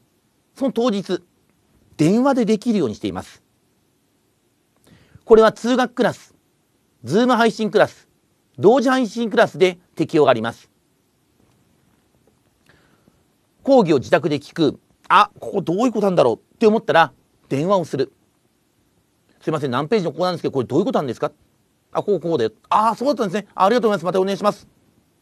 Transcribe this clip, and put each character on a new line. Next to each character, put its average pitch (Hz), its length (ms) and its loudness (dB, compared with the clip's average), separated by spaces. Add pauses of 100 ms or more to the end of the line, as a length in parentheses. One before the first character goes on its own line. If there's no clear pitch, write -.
(540)
そ 254 100 -8
の 262 80 -2
当 233 160 -2
日、 196 340 -4 (760)
電 196 240 2
話 277 100 2
で 247 140 0
で 214 120 0
き 240 140 -4
る 208 60 0
よ 151 80 -2
う - 20 -2
に 104 60 -8
し - 60 -18
て 107 60 -6
い 92 60 -6
ま 90 100 -8
す。 - 200 -20 (1800)
こ 226 100 6
れ 220 60 8
は 214 100 4
通 240 240 -2
学 247 160 -2
ク 254 120 -2
ラ 160 100 -2
ス、 - 200 -20 (680)
Zoom 226 320 0
配 226 160 0
信 214 180 -6
ク 208 80 0
ラ 151 80 4
ス、 - 220 -10 (500)
同 226 220 4
時 240 80 0
配 262 180 0
信 233 220 -6
ク 208 80 -8
ラ 220 100 4
ス - 120 -8
で 180 200 2 (160)
適 160 220 -4
用 147 80 4
が 127 60 2
あ 127 40 0
り 113 60 -4
ま 113 140 -6
す。 - 160 -20 (3000)
講 269 180 4
義 165 120 2
を 139 60 4
自 113 120 -10
宅 165 200 0
で 143 80 -4
聞 - 160 -20
く、 151 260 -2 (260)
あ、 196 320 4
こ 113 140 -14
こ - 80 -4
ど 160 140 -4
う - 60 -4
い 254 80 2
う 220 40 -6
こ 220 80 -4
と 202 60 0
な 190 60 0
ん - 20 -2
だ 156 80 4
ろ 120 100 2
う 104 40 -4
っ - 220 -18
て 226 80 2
思 214 120 2
っ 226 40 -12
た - 120 -2
ら、 160 180 2 (380)
電 151 180 -2
話 202 80 2
を 170 80 -2
す - 100 -12
る。 135 160 -4 (1300)
す - 60 -14
い - 20 -2
ま 139 100 -4
せ 135 80 -4
ん、 - 20 -6
何 139 160 -2
ペ 226 100 0
ー - 20 2
ジ 170 80 -4
の 151 60 -6
こ - 80 -12
こ 180 40 -2
な 180 60 -2
ん 175 40 -4
で 147 40 -8
す - 40 -20
け 147 60 -2
ど、 - 40 -10
こ 131 80 -2
れ 107 60 -4
ど 123 100 -4
う - 20 0
い 165 40 2
う - 40 -2
こ 262 60 -4
と 226 60 0
な 170 40 -2
ん 143 40 -6
で 117 60 -6
す - 80 -14
か？ 147 100 -4 (600)
あ、 156 100 -4
こ 202 140 -2
う、 151 40 -4
こ 165 140 -4
う 156 40 0
で。 110 120 -2 (180)
あ 214 240 2
ー、 - 20 -4
そ 240 100 -8
う 277 40 -2
だ 294 60 2
っ - 20 -10
た 240 80 -4
ん - 40 -4
で 185 100 -6
す 190 40 -8
ね。 - 120 -16
あ 185 140 2
り 226 60 2
が 240 60 0
と 214 80 0
う - 20 0
ご 208 60 -2
ざ - 0 -
い - 0 -
ま - 40 -2
す。 160 40 -10
ま 180 80 -4
た 190 80 0
お 190 40 0
願 196 100 -4
い - 20 -8
し - 60 -12
ま 208 100 0
す。 - 160 -12 (540)